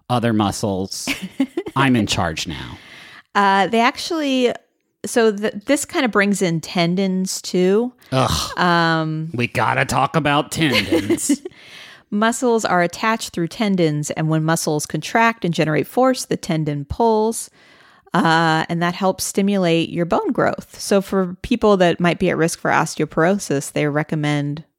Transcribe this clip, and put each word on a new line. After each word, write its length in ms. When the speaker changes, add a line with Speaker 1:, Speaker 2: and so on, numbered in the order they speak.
Speaker 1:
other 240
muscles. 760
Speaker 2:
<laughs> 340
Speaker 1:
I'm 200
in 100
charge 400
now." 320
Speaker 2:
Uh, 320
they 140
actually, 760
so 320
th-, 160
this 180
kind 220
of 60
brings 280
in 220
tendons 800
too. 500
Speaker 1:
Ugh. 460
Speaker 2:
Um, 760
Speaker 1:
We 140
gotta 360
talk 320
about 340
tendons. 960
Speaker 2:
<laughs> 40
Muscles 520
are 180
attached 500
through 160
tendons, 640
and 160
when 160
muscles 420
contract 580
and 80
generate 360
force, 380
the 100
tendon 480
pulls, 680
uh, 540
and 120
that 140
helps 300
stimulate 680
your 160
bone 240
growth. 480
So 240
for 400
people 360
that 200
might 220
be 100
at 60
risk 240
for 100
osteoporosis, 1000
they 160
recommend 720